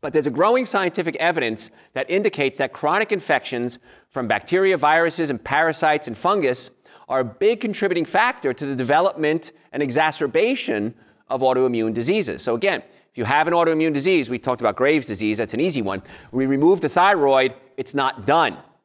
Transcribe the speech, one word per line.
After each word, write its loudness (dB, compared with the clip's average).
but -6
there's 2
a 0
growing 2
scientific -2
evidence -2
that -6
indicates 0
that -2
chronic -2
infections -2
from -6
bacteria, 2
viruses, 2
and -4
parasites 0
and -10
fungus -2
are 0
a 0
big 0
contributing -2
factor 0
to -6
the -6
development 0
and -6
exacerbation 0
of -2
autoimmune 2
diseases. -2
So -2
again, -2
if -18
you -4
have 2
an 0
autoimmune 2
disease, 0
we -6
talked -4
about 0
Graves' 0
disease, -2
that's -4
an -4
easy -2
one. -6
We 0
remove 4
the -2
thyroid, 4
it's -10
not -2
done. 2